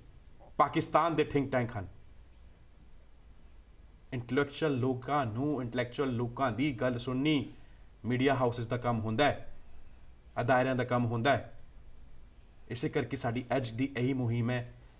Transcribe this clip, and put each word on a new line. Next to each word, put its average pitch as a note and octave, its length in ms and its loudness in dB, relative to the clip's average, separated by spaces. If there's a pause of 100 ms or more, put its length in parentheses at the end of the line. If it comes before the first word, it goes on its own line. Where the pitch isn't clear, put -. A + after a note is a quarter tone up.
(560)
ਪਾਕਿਸਤਾਨ D#3 580 4
ਦੇ D3 100 4
ਥਿੰਕ C#3+ 280 0
ਟੈਂਕ A#2+ 240 0
ਹਨ। F#2+ 100 -6 (2250)
Intellectual C3+ 680 0
ਲੋਕਾਂ B2+ 480 0
ਨੂੰ, B2+ 360 -2
intellectual B2 460 -2
ਲੋਕਾਂ B2 440 0
ਦੀ C3+ 200 0
ਗੱਲ B2 260 0
ਸੁਣਨੀ C3 540 0 (520)
media B2+ 300 4
houses A#2+ 320 0
ਦਾ B2+ 100 -2
ਕੰਮ A#2 240 0
ਹੁੰਦਾ A2 240 2
ਹੈ, - 280 0 (880)
ਅਦਾਰਿਆਂ B2+ 360 4
ਦਾ B2 80 2
ਕੰਮ A#2+ 220 2
ਹੁੰਦਾ A#2 260 4
ਹੈ। - 220 -2 (1120)
ਇਸੇ C#3 200 -2
ਕਰਕੇ C#3 280 -2
ਸਾਡੀ B2+ 280 -2 (120)
edge A#2+ 140 -2
ਦੀ C3 260 -2
ਇਹੀ B2 160 2
ਮੁਹਿੰਮ A#2+ 380 2
ਹੈ B2 240 -4 (260)